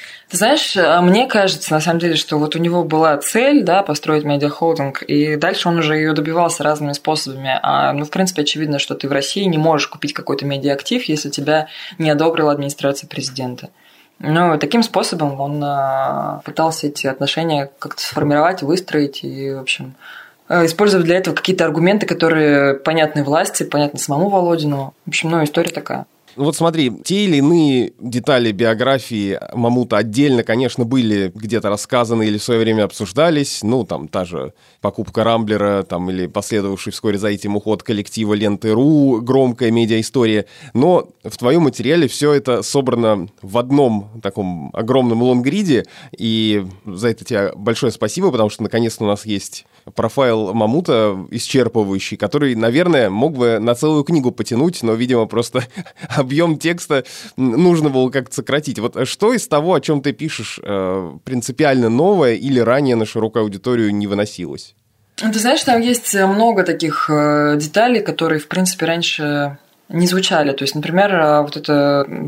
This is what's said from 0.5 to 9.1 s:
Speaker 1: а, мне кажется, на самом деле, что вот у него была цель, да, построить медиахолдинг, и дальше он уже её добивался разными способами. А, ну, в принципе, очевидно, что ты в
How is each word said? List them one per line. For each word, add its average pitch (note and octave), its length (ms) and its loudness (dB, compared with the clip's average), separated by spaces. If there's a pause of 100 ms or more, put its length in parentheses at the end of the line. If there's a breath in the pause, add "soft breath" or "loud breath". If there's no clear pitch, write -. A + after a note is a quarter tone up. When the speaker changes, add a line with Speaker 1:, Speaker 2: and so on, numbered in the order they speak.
Speaker 1:
а, F3 260 4
мне G3+ 260 4
кажется, F#3+ 440 0
на D#3 80 2
самом E3 200 0
деле, E3+ 160 0
что D3+ 220 -2
вот D3+ 200 0
у - 20 -2
него E3+ 240 2
была D#3 340 2
цель, C4 460 2
да, F3 180 4
построить D3+ 440 0
медиахолдинг, D3 800 0
и D3+ 340 0
дальше E3 320 0
он E3+ 80 2
уже D#3 180 2
её D#3 180 0
добивался D#3+ 500 0
разными D3 300 0
способами. C3+ 680 -4
А, C#3 320 2
ну, D3 100 -4
в - 60 -10
принципе, F#3 320 -2
очевидно, D3+ 360 -2
что - 180 -4
ты - 120 -6
в C3+ 60 -2